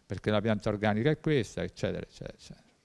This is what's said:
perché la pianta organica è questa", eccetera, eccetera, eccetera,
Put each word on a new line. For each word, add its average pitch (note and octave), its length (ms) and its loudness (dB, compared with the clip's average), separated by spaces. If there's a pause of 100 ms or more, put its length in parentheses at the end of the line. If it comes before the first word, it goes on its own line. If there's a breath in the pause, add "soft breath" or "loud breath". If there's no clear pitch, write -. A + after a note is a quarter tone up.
perché G2+ 260 -2
la G#2+ 80 4
pianta G#2+ 300 2
organica G#2+ 400 2
è D#3 100 2
questa", C3 440 0
eccetera, F2+ 400 -4
eccetera, - 300 -14
eccetera, - 300 -20 (220)